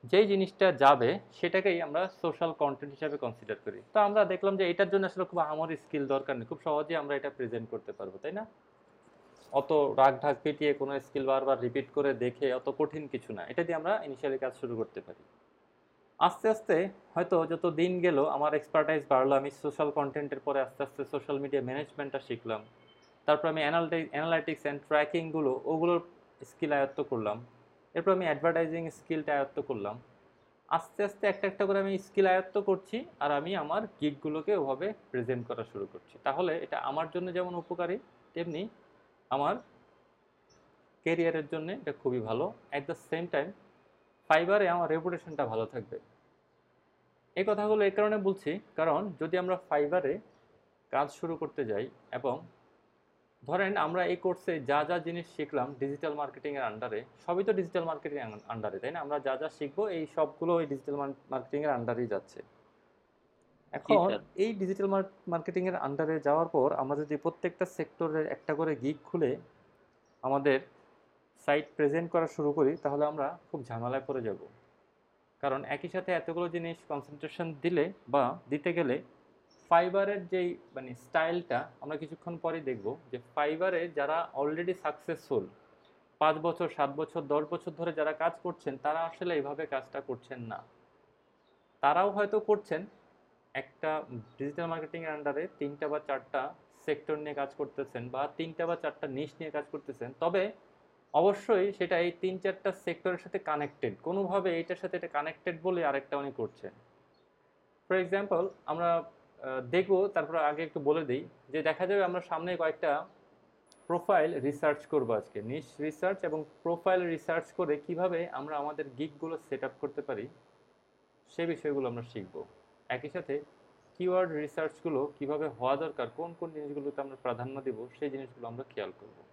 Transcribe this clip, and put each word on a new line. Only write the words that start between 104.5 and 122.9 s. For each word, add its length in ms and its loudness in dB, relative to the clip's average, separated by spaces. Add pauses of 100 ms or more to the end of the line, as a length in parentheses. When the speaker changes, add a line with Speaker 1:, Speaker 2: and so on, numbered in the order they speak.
Speaker 1:
এইটার 180 -4
সাথে 220 -6
এটা 100 -6
connected 540 -4
বলে 240 0
আরেকটা 320 -2
উনি 140 -4
করছেন। 400 -8 (1160)
For 160 2
example, 420 0 (180)
আমরা, 320 2
আহ, 640 -8
দেখব, 460 2
তারপর 280 -2
আগে 280 0
একটু 160 -6
বলে 260 2
দিই 200 -2 (240)
যে 140 -2
দেখা 240 0
যাবে 160 4
আমরা 180 0
সামনে 360 -4
কয়েকটা 480 0 (800)
profile 520 4
research 460 0
করব 260 2
আজকে, 300 -2
নিশ 380 -8
research 440 -2
এবং 220 -2 (180)
profile 380 2
research 500 -2
করে 260 0
কিভাবে 520 -2
আমরা 280 -6
আমাদের 280 -6 (120)
গিগগুলো 400 -8 (120)
সেট 140 -4
আপ 80 -4 (100)
করতে 200 -6
পারি 260 -6 (1000)
সে 160 -4
বিষয়গুলো 440 -2
আমরা 120 -6
শিখব। 420 -10 (460)
একই 200 -4